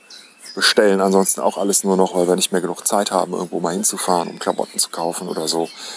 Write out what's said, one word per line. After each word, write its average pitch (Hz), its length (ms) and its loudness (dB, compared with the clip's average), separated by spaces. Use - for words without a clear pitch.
bestellen 98 460 4
ansonsten 95 400 4
auch 101 180 0
alles 98 240 0
nur 98 140 2
noch, 92 180 2
weil 87 140 2
wir 90 80 4
nicht - 160 -2
mehr 95 80 0
genug 87 260 -4
Zeit 101 240 0
haben, 90 220 0
irgendwo 92 260 -6
mal 85 140 -2
hinzufahren, 90 560 0
um 87 100 -12
Klamotten - 400 -4
zu - 120 -2
kaufen 85 380 -6
oder 82 200 -4
so. 82 200 -2